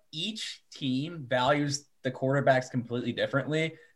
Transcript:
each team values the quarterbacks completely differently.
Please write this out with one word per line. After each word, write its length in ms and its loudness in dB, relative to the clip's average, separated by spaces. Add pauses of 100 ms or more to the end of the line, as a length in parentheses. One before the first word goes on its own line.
(100)
each 500 -8 (100)
team 560 -4
values 580 2 (180)
the 80 0
quarterbacks 580 4
completely 440 -2
differently. 640 0 (200)